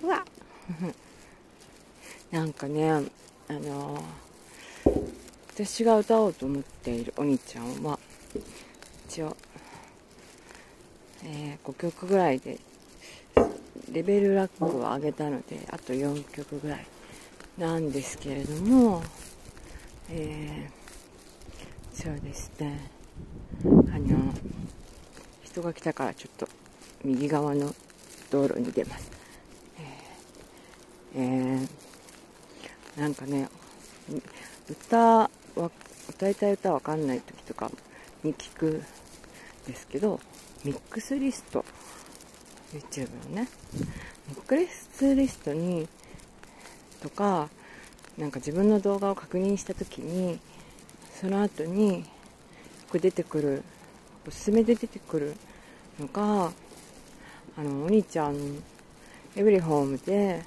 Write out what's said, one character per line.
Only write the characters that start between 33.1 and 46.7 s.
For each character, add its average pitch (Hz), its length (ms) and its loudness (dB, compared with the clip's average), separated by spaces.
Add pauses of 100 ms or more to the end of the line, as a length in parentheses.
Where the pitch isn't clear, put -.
か 135 120 -10
ね、 139 240 -2 (1200)
歌 - 280 0
は、 226 320 8 (800)
歌 - 220 0
い 202 40 2
た 208 140 2
い 202 60 4
歌 190 180 0
わ 139 80 2
か 151 140 -2
ん 156 120 0
な 131 80 2
い 120 60 -2
時 - 220 -20
と - 100 -14
か - 180 -6 (540)
に 156 80 0
聞 - 240 -12
く 165 100 0
ん 156 140 0 (920)
で 120 60 -12
す - 100 -18
け - 120 -8
ど、 202 220 0 (440)
ミ 143 80 -2
ッ - 160 -8
ク 226 140 -8
ス 269 160 -4
リ 269 120 2
ス - 200 -10
ト、 - 160 -4 (1080)
YouTube 143 380 -8 (200)
の 190 120 -4
ね、 254 40 -2 (800)
ミ 143 100 -12
ッ - 60 -16
ク 320 240 2 (280)
ス 277 200 4
リ 269 140 6
ス - 120 -8
ト 147 120 -4
に、 165 340 0 (1160)